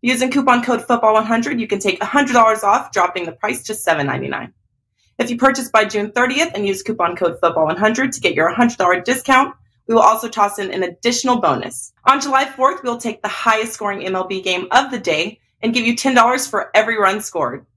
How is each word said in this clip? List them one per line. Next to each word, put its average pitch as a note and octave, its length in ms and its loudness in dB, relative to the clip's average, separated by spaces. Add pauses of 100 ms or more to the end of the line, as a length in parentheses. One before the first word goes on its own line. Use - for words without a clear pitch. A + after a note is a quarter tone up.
Using B3+ 300 0
coupon B3+ 320 2
code A#3+ 240 -2
football A#3 280 4
one A3 100 4
hundred, A#3 360 -2
you G#3+ 60 -4
can G3 140 -2
take F#3+ 200 -2
a G#3+ 60 -4
hundred C4+ 280 0
dollars A3 280 4
off, G#3 300 0
dropping F3+ 340 -2
the E3 60 -10
price - 320 -6
to G#3+ 100 -8
seven D#3 320 0
ninety-nine. C3+ 460 -6 (680)
If A#3 100 -2
you A#3+ 80 -4
purchase C4 340 2
by G#3+ 160 4
June G#3 260 -4
thirtieth C4 420 0
and G#3 120 -4
use F#3+ 180 -2
coupon F3 320 -2
code E3+ 240 -2
football E3 240 2
one D#3+ 120 -2
hundred A3+ 360 0
to - 80 -10
get F3+ 140 0
your D#3+ 140 2
hundred A#3 300 0
dollar F3+ 220 2
discount, C4 560 0 (320)
we A3+ 60 0
will A3+ 80 6
also A3 260 2
toss G#3 320 -2
in F#3+ 100 -6
an F#3 140 -4
additional A#3+ 560 -2
bonus. - 520 -2 (120)
On C#4 160 4
July C4+ 240 0
fourth, C#4 400 -2
we'll A#3+ 140 -4
take A3+ 240 -8
the G#3 60 -4
highest A3 440 0
scoring G3+ 340 -6
M F#3+ 80 -4
L F#3 120 -2
B F#3+ 140 -6
game F#3 300 -4
of C4 220 2
the B3 80 -6
day E3+ 400 -2 (220)
and A3+ 120 -2
give A#3+ 100 0
you A#3 120 0
ten C4+ 180 0
dollars B3 320 2
for - 300 -6
every A3 200 2
run G3+ 240 2
scored. C#3 460 -6 (100)